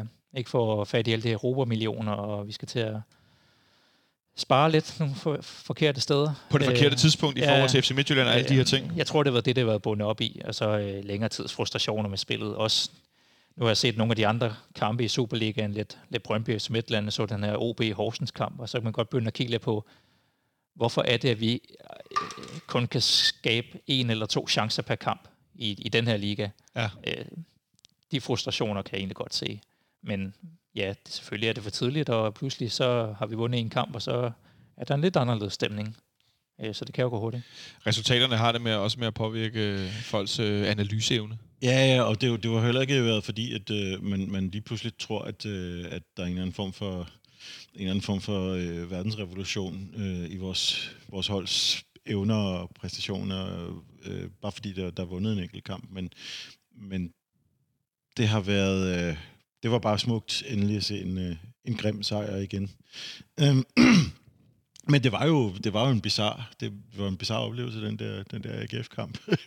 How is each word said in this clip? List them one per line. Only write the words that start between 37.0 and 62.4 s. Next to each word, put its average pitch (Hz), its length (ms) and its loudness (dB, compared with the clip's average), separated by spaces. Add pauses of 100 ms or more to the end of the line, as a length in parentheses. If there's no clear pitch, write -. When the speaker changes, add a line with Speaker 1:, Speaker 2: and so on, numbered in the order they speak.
Speaker 1:
jo 127 60 2
gå 117 120 -2
hurtigt. 113 220 -4 (440)
Speaker 2:
Resultaterne 120 500 4
har 113 160 6
det 117 80 -2
med, 113 140 0
også 107 260 0
med 117 60 0
at 110 80 -2
påvirke, 113 460 -2
øh, 98 320 -2
folks, 107 460 -2
øh, 104 320 2
analyseevne. 107 680 0 (240)
Speaker 3:
Ja, 131 320 6
ja, 127 80 6
og 107 180 2
det, 117 220 2
det 117 80 0
var 113 140 4
heller 120 160 4
ikke 135 240 4
været 110 200 2
fordi, 113 300 -6
at, 101 160 -8
øh, 95 340 -2
man, 98 260 -2
man 95 200 -2
lige 107 120 -6
pludselig 113 360 -6
tror, - 240 -6
at, - 240 -10
øh, 87 440 -6
at 87 120 -8 (140)
der 95 60 -8
er 87 40 -4
en 90 60 -2
eller 90 100 -4
anden 92 120 -4
form 95 180 -4
for, 92 280 -6
en 82 60 -8 (680)
eller 95 160 -4
anden 98 120 0
form 98 180 -2
for, 95 320 -2
øh, 87 380 -4
verdensrevolution, 95 1080 -6
øh, 90 340 -4
i 95 60 -8
vores, - 540 -4 (180)
vores 95 180 -4
holds - 580 -2 (220)
evner 104 280 0
og 92 360 0 (100)
præstationer, 95 920 -6 (340)
øh, 92 260 -8 (120)
bare 104 100 -4
fordi 101 200 -10
der, 90 180 -6
der 92 120 -6
er 90 40 -6
vundet 92 260 -2
en 104 60 0
enkelt 92 260 -10
kamp. 95 260 -10
Men, 92 200 -10 (640)
men 95 340 -6 (1080)
det 113 120 4
har 107 120 2
været... 95 680 2
Øh, 78 80 -2 (460)
det 113 80 0
var 120 80 4
bare 107 200 2
smukt - 500 -2
endelig 104 280 2
at 98 80 -2
se 101 180 -4
en, 92 160 -4
øh, 90 180 -4 (280)
en 117 120 -4
grim 107 260 -2
sejr 104 340 -4
igen. 98 340 -6 (680)